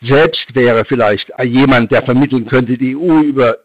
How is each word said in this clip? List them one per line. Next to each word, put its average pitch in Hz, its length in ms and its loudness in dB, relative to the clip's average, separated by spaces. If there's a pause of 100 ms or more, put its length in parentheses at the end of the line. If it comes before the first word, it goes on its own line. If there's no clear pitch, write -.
selbst 139 520 0
wäre 120 320 2
vielleicht 110 460 -2 (120)
jemand, 123 480 2
der 120 120 2
vermitteln 127 420 0
könnte, 123 320 -2
die 127 140 -4
E 131 40 -8
U 160 280 2
über, 131 420 0